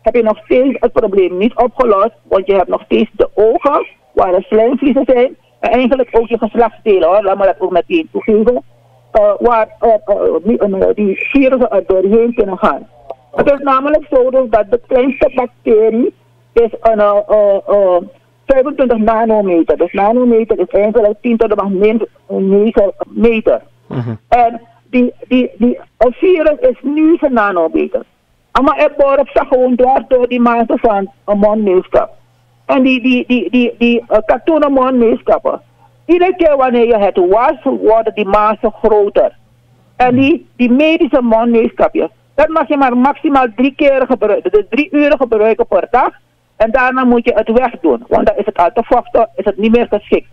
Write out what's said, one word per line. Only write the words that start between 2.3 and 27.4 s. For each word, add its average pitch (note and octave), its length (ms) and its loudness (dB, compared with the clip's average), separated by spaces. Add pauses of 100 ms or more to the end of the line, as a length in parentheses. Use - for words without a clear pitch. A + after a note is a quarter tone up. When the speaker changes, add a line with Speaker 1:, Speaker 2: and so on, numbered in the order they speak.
Speaker 1:
je G3 60 0
hebt F#3 160 0
nog - 160 -4
steeds A3 300 -2
de - 180 0
ogen, C#4 520 0 (280)
waar F#3+ 180 0
de F#3+ 160 0
slijmvliezen B3 580 0
zijn, B3+ 300 0 (240)
en G#3 120 -4
eigenlijk B3+ 400 0
ook A3+ 160 0
je A#3 100 -4
geslachtsdelen, G#3+ 680 0
hoor, G3+ 160 2
laat G3 140 -2
me G3 80 0
dat F3 140 0
ook F#3 120 -4
meteen E3+ 400 -2
toegeven, A3 520 0 (480)
eh, G#3 280 2
waar, A3 280 0 (120)
eh, A3+ 140 2 (120)
eh, F#3+ 160 -2 (220)
die, A#3 160 -2
eh, F#3+ 360 0
die G3+ 200 -2 (160)
virussen C4 400 2
er G3 160 -2
doorheen G#3 460 0
kunnen G3+ 240 -4
gaan. D#3 300 -2 (480)
Het B3 160 0
is C#4 80 0
namelijk C#4+ 520 -2
zo C4 180 2
dus B3+ 200 0
dat G#3+ 220 0
de A#3+ 160 -2
kleinste C4 480 0
bacterie A#3 760 0 (400)
is A#3 160 2 (120)
een, A3 180 0
eh, G#3 180 2 (100)
eh, G3+ 280 2 (120)
eh, G3 280 2 (500)
vijfentwintig C4 520 0
nanometer. G#3+ 800 0
Dus F3 140 -2
nanometer A3+ 680 0
is F3+ 80 -2
eigenlijk G#3+ 540 0
tien A#3 160 -2
tot A3+ 120 0
de G#3 60 0
macht G3 140 -4
min G#3 380 0 (200)
negen G3 680 0 (140)
meter. A3 540 0 (260)
Speaker 2:
Mhm. B2 260 -8 (140)
Speaker 1:
En A#3 340 0 (280)
die, B3 240 0 (140)
die, B3 300 -2
die, A#3+ 220 0 (180)
een A#3+ 160 2
virus D#4+ 460 0
is B3 220 0
negen D#4 520 0
nanometer. E3+ 680 -2 (580)